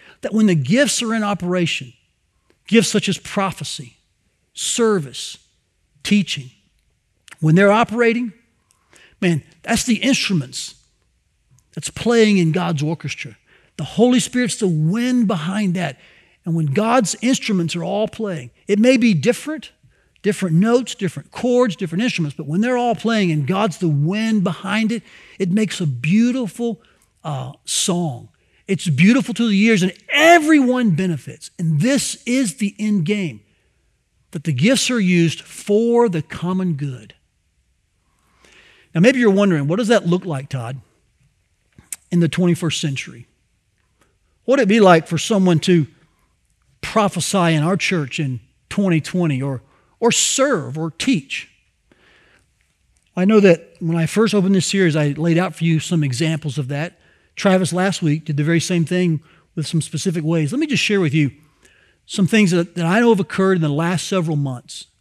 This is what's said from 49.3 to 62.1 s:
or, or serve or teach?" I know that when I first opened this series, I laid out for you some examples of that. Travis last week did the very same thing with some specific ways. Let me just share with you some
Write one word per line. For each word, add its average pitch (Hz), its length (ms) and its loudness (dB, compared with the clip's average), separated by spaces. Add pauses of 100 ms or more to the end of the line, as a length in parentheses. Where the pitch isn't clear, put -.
or, 135 220 -6 (360)
or 233 120 2
serve 190 640 0
or 160 140 -6
teach?" - 580 -4 (1700)
I 180 80 0
know 214 140 6
that 185 400 4
when 165 180 -2
I 165 80 2
first 208 300 0
opened 196 180 2
this 185 140 2
series, 180 280 2
I 151 140 2
laid 160 300 2
out 180 160 -2
for - 80 -6
you 165 160 2
some 160 240 0
examples 147 560 -2
of 131 80 -6
that. 143 320 -8 (360)
Travis 185 360 2
last 185 300 -2
week 156 240 0
did 151 100 -4
the 147 80 0
very 165 160 2
same 170 240 0
thing 175 380 0 (340)
with 156 100 -4
some 160 160 -2
specific 160 440 -4
ways. 156 260 0
Let 269 80 -2
me 311 80 0
just 269 160 -2
share 202 160 0
with 156 140 0
you 147 180 2 (720)
some 190 220 0